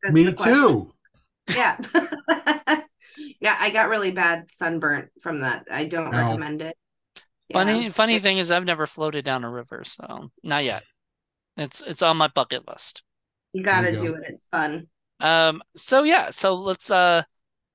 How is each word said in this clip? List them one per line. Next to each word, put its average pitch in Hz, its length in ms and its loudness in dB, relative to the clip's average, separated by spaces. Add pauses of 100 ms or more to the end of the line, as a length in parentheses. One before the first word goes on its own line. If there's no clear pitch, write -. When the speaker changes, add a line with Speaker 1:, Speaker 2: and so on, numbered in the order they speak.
Speaker 1:
that's 190 100 0
Speaker 2:
Me 160 100 8
Speaker 1:
the 175 100 2
question. 233 440 4
Speaker 2:
too. 92 140 -8 (640)
Speaker 1:
Yeah. 240 240 0 (160)
<laughs> 311 920 0 (560)
Yeah, 208 180 2
I 202 120 0
got 214 180 2
really 208 220 0
bad 170 400 0
sunburn 160 580 -2 (120)
from 156 200 -6
that. 123 300 -4
I 143 140 -4
don't 160 280 -6
Speaker 2:
Ow. - 20 0
Speaker 1:
recommend 151 460 -2
it. 160 160 -10 (720)
Speaker 3:
Funny, 214 380 2
Speaker 1:
Yeah. - 0 -
Speaker 3:
funny 220 300 2
Speaker 1:
It - 0 -
Speaker 3:
thing 190 200 2
is 175 120 -2
I've 180 140 0
never 156 220 0
floated 151 380 -6
down 131 180 -2
a 117 60 -8
river, 120 340 -12
so - 480 -14 (120)
not 147 200 0
yet. 113 200 -4 (760)
It's, 147 240 -6
it's - 220 -6
on 165 140 4
my 156 120 4
bucket 127 380 -2
list. - 360 -12 (500)
Speaker 1:
You 190 100 -6
gotta 185 280 2
Speaker 2:
There 160 100 -2
you 165 80 -2
go. - 0 -
Speaker 1:
do 160 60 -6
it. 156 120 -12
It's - 240 -16
fun. 160 360 -4 (320)
Speaker 3:
Um, 160 420 2 (140)
so 262 280 2
yeah, 311 280 2
so 190 240 0
let's, 190 360 -6
uh, 175 320 4 (520)